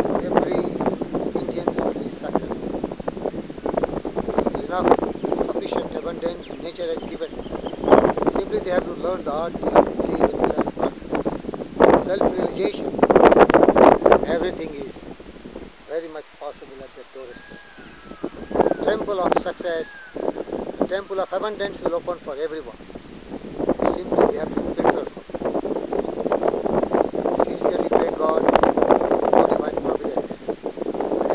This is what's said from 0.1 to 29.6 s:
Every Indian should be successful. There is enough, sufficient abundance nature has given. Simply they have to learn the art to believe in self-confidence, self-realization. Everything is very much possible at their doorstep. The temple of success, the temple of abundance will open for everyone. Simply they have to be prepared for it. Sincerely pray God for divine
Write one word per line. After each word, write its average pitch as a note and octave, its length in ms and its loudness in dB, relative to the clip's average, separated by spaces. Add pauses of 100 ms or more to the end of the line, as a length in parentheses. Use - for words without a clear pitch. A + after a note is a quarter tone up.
Every - 320 0 (800)
Indian - 320 -2
should - 300 -2
be C#3+ 60 -6
successful. - 600 -4 (1500)
There - 240 0
is - 80 -4 (120)
enough, F3+ 220 2 (540)
sufficient F3 520 -4
abundance E3+ 500 -6 (180)
nature E3+ 240 -6
has D#3+ 220 -4
given. D#3+ 220 -8 (1000)
Simply G3 280 -2
they F#3 120 -4
have F3+ 140 0
to F3 80 -8
learn F3 300 -4
the D3+ 80 -4
art E3 220 -4
to - 60 -8
believe - 640 2
in - 260 0
self-confidence, - 1600 0
self-realization. - 840 0 (1400)
Everything D#3+ 480 -2
is C#3 320 -12 (800)
very D#3+ 200 -6
much D#3 160 -12 (140)
possible C#3 440 -12
at C3 120 -18
their B2+ 100 -18 (100)
doorstep. B2 440 -16 (1160)
The - 60 -4
temple G#3 360 -2
of F3 220 0
success, E3+ 560 -6 (160)
the - 760 -6
temple G3 320 -4
of F3+ 140 -2
abundance G3+ 480 -4
will E3+ 140 -2
open E3+ 240 -4
for D3 160 -10
everyone. D3 420 -8 (1160)
Simply - 380 2
they - 60 -2
have - 160 -6
to - 80 -2
be - 140 -4
prepared - 340 0
for - 140 -14
it. - 60 -20 (2250)
Sincerely - 440 0
pray - 220 4
God D#3 320 2 (880)
for - 160 6
divine - 340 0